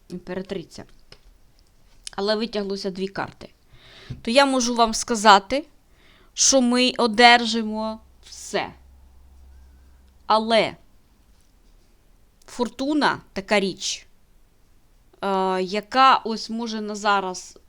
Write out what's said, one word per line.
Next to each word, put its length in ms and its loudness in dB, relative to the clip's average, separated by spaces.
імператриця. 760 -12
Але 200 -2
витяглося 560 -6
дві 160 -6
карти. 420 -12
То 100 -6
я 140 6
можу 300 -2
вам 180 2
сказати, 720 4
що 280 4
ми 360 2
одержимо 1000 2
все. 480 -8
Але 500 2
фортуна 760 -4
така 260 -2
річ, 480 -6
е, 420 -2
яка 540 4
ось 320 -8
може 320 -8
на 140 -8
зараз 720 -4